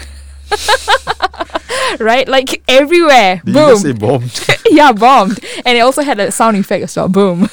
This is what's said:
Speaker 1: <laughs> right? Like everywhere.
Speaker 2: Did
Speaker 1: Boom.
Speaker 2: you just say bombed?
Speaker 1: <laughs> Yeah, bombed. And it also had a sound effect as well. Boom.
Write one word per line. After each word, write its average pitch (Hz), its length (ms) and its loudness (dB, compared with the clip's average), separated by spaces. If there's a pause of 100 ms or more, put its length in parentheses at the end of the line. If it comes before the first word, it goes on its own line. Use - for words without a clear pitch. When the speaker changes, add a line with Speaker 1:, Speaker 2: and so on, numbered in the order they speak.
(480)
Speaker 1:
<laughs> 466 1500 -4
right? 233 280 0
Like 262 400 -2
everywhere. 262 760 2
Speaker 2:
Did 202 100 -2
Speaker 1:
Boom. 294 140 4
Speaker 2:
you - 20 6
just 208 120 4
say 143 100 -2
bombed? 120 600 -4
Speaker 1:
<laughs> - 0 - (160)
Yeah, 294 220 6
bombed. 226 480 2 (240)
And 240 140 0
it - 20 0
also 262 220 0
had 269 180 -4
a 196 100 -2
sound 226 280 0
effect 196 260 -4
as - 100 -12
well. 165 140 -2
Boom. 190 440 0